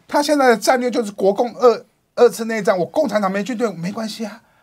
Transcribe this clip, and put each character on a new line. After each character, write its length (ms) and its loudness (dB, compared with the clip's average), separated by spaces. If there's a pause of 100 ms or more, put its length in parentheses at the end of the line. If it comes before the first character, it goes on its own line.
他 160 0
现 140 0
在 100 4
的 100 4
战 220 2
略 100 -2
就 160 -2
是 60 -10
国 200 2
共 240 -2
二， 300 2 (300)
二 120 6
次 180 -2
内 180 -4
战， 120 2
我 80 -2
共 240 0
产 140 -2
党 100 0
没 120 -4
军 120 -6
队 180 -2
没 180 -8
关 180 -8
系 160 -10
啊， 160 -16 (220)